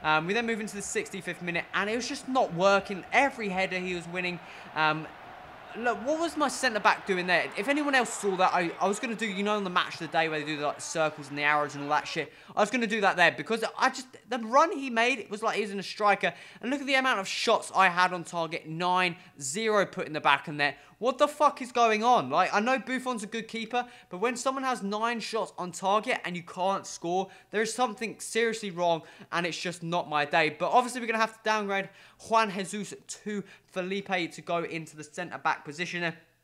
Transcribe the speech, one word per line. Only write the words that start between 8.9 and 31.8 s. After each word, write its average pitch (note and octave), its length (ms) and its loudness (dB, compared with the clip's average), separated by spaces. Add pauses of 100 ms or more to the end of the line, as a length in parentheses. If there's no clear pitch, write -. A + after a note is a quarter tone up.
gonna A#3+ 140 -4
do, A3 140 -2
you G3 160 -2
know, G#3+ 140 2
on G3+ 60 -2
the F#3 60 -4
match F3 240 2
of - 60 -12
the E3 80 -6
day D#3+ 200 2
where D#3 120 -2
they C#3+ 60 -4
do D3+ 120 -4
the, C#3+ 80 -4
like, - 160 -2
circles D3+ 480 -2
and C#3+ 80 -6
the D3 60 -2
arrows D3 320 4
and C#3+ 80 -8
all C#3+ 80 -6
that D3+ 160 2
shit, D3+ 260 -6 (220)
I F#3 60 4
was G#3 100 2
gonna A#3 160 0
do G#3+ 140 0
that F#3 140 4
there E3+ 160 8
because G#3+ 320 -4 (140)
I A#3+ 120 4
just, B3+ 180 -8 (200)
the B3 120 -4
run C4+ 320 4
he C#4 180 -4
made, A#3+ 300 2
it - 100 -12
was G#3 140 -6
like G3+ 140 0
he G3+ 40 0
was G#3+ 80 -2
in G3 100 -4
a F3+ 40 -6
striker. G3+ 500 2 (280)
And B3 100 -4
look C#4+ 100 -2
at C4 60 -8
the C#4 80 2
amount B3+ 240 2
of F#3+ 80 -4
shots - 480 2
I F#3 140 8
had F3+ 220 4
on F3 120 -4
target, E3 440 -6
nine, F3+ 500 0 (220)
zero G3+ 460 2
put E3+ 220 -6
in D3+ 60 -8
the D3+ 80 -2
back C#3+ 260 4
of D3+ 80 -8
net. C#3+ 240 0 (200)
What B3+ 200 -2
the D4 80 6
fuck D4 340 2
is B3+ 100 -10
going A3 320 4
on? A3 280 4
Like, D#3 200 4
I F#3+ 80 4
know B3+ 200 2
Buffon's B3 420 -4
a G#3+ 60 -10
good A3+ 200 -8
keeper, A3+ 380 -4 (240)
but F3+ 80 -12
when A#3 180 0
someone C4 280 -2
has B3 180 -2
nine G#3+ 380 -2
shots G#3 400 -4
on F3 120 -6
target G#3+ 540 0
and F3+ 100 -4
you F3 60 -6
can't F3+ 460 -4
score, F#3 420 -4 (220)
there G#3 100 0
is A3 100 -2
something A3 480 -2
seriously A3 520 -2
wrong, E3+ 320 0 (280)
and E3+ 140 0
it's E3 140 -4
just E3+ 240 -6
not E3+ 260 -2
my D3 160 2
day. D#3 240 4
But D3+ 220 -2
obviously, B3 300 2
we're B3 60 -6
gonna A3+ 120 0
have A3 140 0
to - 100 -20
downgrade G3+ 460 0 (380)